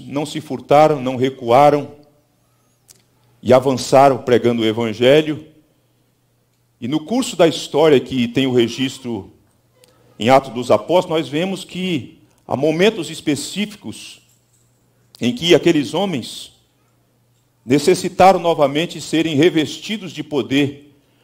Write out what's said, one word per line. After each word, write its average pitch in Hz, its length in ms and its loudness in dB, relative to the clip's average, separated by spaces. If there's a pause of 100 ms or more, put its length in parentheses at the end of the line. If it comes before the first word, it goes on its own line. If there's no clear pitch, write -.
não 143 220 -8
se 147 120 -12
furtaram, 143 640 2
não 131 140 -4
recuaram 131 800 2 (1500)
e 107 100 -2
avançaram 135 680 4
pregando 120 420 0
o 110 40 0
Evangelho. 123 800 0 (1300)
E 113 80 -10
no 151 160 -4
curso 233 320 -4
da 175 120 4
história 151 520 2
que 123 280 -2
tem 131 180 -2
o 131 80 -2
registro 120 800 -4 (880)
em 107 100 0
Atos 135 240 4
dos 123 160 -8
Apóstolos, 165 520 0
nós 143 60 -10
vemos 170 360 -6
que 175 580 -8 (260)
há - 80 -4
momentos 160 540 0
específicos - 1120 -8 (1000)
em 117 140 -2
que 160 220 2
aqueles 151 400 0
homens 175 580 -8 (1120)
necessitaram 180 720 2
novamente 156 640 -2
serem 160 340 -2
revestidos 160 760 -2
de 156 120 -14
poder 139 720 -4 (280)